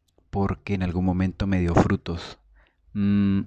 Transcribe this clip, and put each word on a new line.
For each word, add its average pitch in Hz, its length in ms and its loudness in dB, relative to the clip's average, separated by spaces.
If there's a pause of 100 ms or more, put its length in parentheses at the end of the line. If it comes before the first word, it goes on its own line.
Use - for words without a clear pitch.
(300)
Porque 98 440 -4
en 95 80 -2
algún 90 220 0
momento 92 420 0
me 95 140 0
dio 85 140 0
frutos. 90 640 0 (560)
Mm, 101 520 2